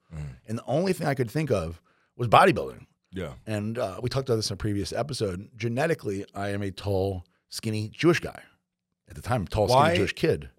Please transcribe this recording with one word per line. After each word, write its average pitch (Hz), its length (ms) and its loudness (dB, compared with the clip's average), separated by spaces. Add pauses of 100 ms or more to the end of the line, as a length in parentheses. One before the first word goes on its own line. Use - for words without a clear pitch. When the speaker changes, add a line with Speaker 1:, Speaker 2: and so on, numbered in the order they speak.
(140)
Speaker 1:
Mm. 78 60 -10 (280)
Speaker 2:
And 110 120 -4
the - 60 -14
only 180 280 2
thing 160 140 -4
I 139 80 0
could 123 160 -2
think 151 200 -2
of 85 300 -2 (340)
was 120 120 -2
bodybuilding. 104 580 6 (280)
Speaker 1:
Yeah. 85 200 -6 (140)
Speaker 2:
And, 107 320 -4
uh, 95 240 -4
we 123 60 0
talked 135 200 -2
about 113 60 2
this 107 140 0
in 101 60 -6
a - 20 -10
previous 101 360 -2
episode. 110 600 -4
Genetically, 117 720 -2 (100)
I 101 140 -4
am 101 120 -2
a 101 100 -2
tall, 95 540 -2 (240)
skinny 110 400 -4
Jewish 160 300 4
guy. - 240 -10 (680)
At - 60 -16
the - 60 -14
time, 113 260 -2
tall, 104 200 2
Speaker 1:
Why 131 200 6
Speaker 2:
skinny 175 120 2
Jewish 92 140 0
kid. 82 460 0